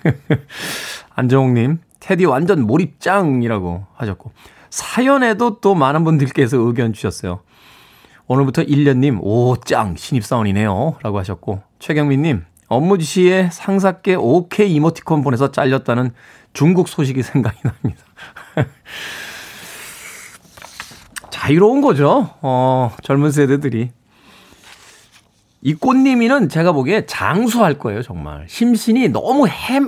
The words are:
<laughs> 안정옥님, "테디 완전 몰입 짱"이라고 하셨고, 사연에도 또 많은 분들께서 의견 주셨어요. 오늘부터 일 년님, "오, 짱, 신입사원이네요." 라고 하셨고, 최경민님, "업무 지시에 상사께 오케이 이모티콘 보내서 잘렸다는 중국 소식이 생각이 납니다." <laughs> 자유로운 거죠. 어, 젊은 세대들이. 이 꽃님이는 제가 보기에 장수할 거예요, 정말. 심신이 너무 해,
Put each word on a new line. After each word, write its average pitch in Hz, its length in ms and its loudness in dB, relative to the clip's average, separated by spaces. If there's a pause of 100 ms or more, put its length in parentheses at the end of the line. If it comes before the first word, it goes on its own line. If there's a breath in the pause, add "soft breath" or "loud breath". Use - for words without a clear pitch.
<laughs> - 400 -2 (720 loud breath)
안정옥님, 127 640 2 (220)
"테디 185 240 0
완전 160 420 2
몰입 147 340 0
짱"이라고 117 920 -2
하셨고, 104 380 -10 (380 soft breath)
사연에도 240 920 0
또 196 160 2
많은 147 280 2
분들께서 139 540 2
의견 117 340 0
주셨어요. 95 480 -6 (880 soft breath)
오늘부터 131 340 0
일 143 220 2
년님, 135 360 2
"오, 123 440 2
짱, 107 320 0
신입사원이네요." 107 1040 -2
라고 104 160 -4
하셨고, 98 420 -8 (200)
최경민님, 147 640 0 (240)
"업무 165 300 2
지시에 180 540 2
상사께 190 640 -2
오케이 180 600 2
이모티콘 156 480 0
보내서 135 280 0
잘렸다는 127 640 0 (400 soft breath)
중국 170 360 2
소식이 135 340 -2
생각이 113 420 -2
납니다." - 400 -6 (500 loud breath)
<laughs> - 180 -2 (2500 loud breath)
자유로운 208 500 2
거죠. 190 500 2 (120)
어, 131 500 0 (100)
젊은 143 280 0
세대들이. 135 600 0 (1700 soft breath)
이 143 100 0
꽃님이는 254 720 2
제가 165 240 2
보기에 147 340 0
장수할 190 720 0
거예요, 110 240 -6
정말. 76 460 -12
심신이 233 600 0
너무 247 380 2
해, 247 420 -2